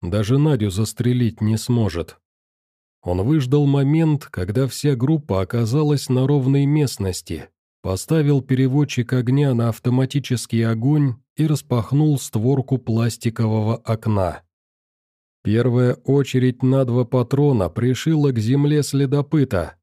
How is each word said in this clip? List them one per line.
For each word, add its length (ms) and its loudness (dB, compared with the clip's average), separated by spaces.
Даже 340 0
Надю 340 2
застрелить 680 -2
не 160 0
сможет. 600 -2
Он 200 -2
выждал 420 2
момент, 600 2
когда 420 -4
вся 260 -2
группа 460 -2
оказалась 720 -2
на 160 0
ровной 400 2
местности, 840 -4
поставил 640 0
переводчик 720 0
огня 400 2
на 160 0
автоматический 920 -2
огонь 520 0
и 120 0
распахнул 720 0
створку 580 -2
пластикового 1000 -2
окна. 680 -2
Первая 520 2
очередь 580 0
на 220 2
два 220 0
патрона 640 0
пришила 600 0
к 80 -2
земле 440 2
следопыта, 1000 -2